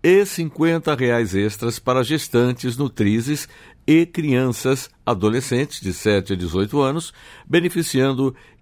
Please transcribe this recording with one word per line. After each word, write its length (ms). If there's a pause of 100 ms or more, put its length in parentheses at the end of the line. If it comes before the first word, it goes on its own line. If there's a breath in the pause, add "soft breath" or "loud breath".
e 220
cinquenta 680
reais 400
extras 460
para 240
gestantes, 720
nutrizes 720 (400 loud breath)
e 180
crianças, 840 (160)
adolescentes 760
de 140
sete 400
a 20
dezoito 460
anos, 320 (340 loud breath)
beneficiando 880 (260 loud breath)